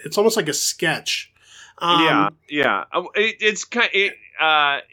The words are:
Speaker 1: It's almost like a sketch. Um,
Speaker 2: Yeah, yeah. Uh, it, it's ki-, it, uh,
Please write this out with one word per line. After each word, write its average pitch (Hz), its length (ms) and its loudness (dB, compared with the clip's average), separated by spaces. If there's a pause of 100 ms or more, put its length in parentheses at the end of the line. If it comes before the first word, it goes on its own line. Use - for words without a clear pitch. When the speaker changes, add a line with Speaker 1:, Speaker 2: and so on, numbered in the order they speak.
Speaker 1:
It's - 120 -8
almost 220 200 2
like 170 100 -2
a 147 60 -4
sketch. - 800 -4 (460)
Um, 170 260 2
Speaker 2:
Yeah, 107 240 4 (200)
yeah. 127 340 0 (100)
Uh, 175 100 -2 (120)
it, 208 260 0
it's 214 240 -2
ki-, 240 160 -4 (100)
it, 196 220 0 (260)
uh, 147 400 2 (140)